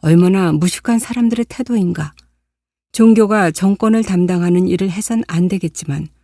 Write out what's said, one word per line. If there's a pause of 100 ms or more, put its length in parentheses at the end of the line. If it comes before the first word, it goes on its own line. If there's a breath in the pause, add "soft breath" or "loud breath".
얼마나
무식한
사람들의
태도인가. (760)
종교가
정권을
담당하는
일을
해선
안
되겠지만 (160)